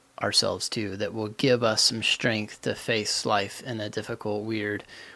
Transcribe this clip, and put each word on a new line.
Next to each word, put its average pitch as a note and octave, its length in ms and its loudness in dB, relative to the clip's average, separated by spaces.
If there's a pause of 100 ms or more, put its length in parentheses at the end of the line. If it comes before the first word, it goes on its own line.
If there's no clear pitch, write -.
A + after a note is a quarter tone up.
(220)
ourselves G2 480 2
to, G2+ 280 -2
that G#2 180 -2
will G#2+ 140 -2
give B2 340 4
us A2 180 4
some A2+ 220 2
strength A2 580 0
to A#2 140 -2
face - 500 0
life G#2 380 0
in A#2 160 -6
a G#2+ 100 -6
difficult, G#2+ 560 -4
weird G#2 380 -2 (320)